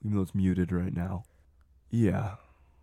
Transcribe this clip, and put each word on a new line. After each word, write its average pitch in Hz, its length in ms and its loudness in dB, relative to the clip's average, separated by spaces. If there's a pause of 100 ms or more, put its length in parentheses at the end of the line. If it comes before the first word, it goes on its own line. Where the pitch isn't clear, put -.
even 107 120 -2
though 98 60 2
it's 90 120 -6
muted 90 380 2
right 87 220 -2
now, 90 300 -4 (640)
yeah, 98 460 2 (460)